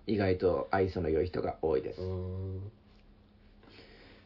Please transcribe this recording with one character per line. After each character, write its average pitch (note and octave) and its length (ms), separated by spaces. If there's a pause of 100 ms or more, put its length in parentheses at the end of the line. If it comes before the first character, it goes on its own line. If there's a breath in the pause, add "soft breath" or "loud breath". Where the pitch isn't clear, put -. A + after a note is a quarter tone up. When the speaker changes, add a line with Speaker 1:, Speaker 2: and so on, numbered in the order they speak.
Speaker 1:
意 A2 120
外 F#2+ 200
と F2 340
愛 F#2+ 180
想 F#2 120
の D#2 80
良 D#2 140
い - 20
人 - 160
が - 200
多 C2+ 160
い C2 40
で - 120
す。 - 80
Speaker 2:
う F#2 40
ー - 20
ん。 F#2 640 (1500 soft breath)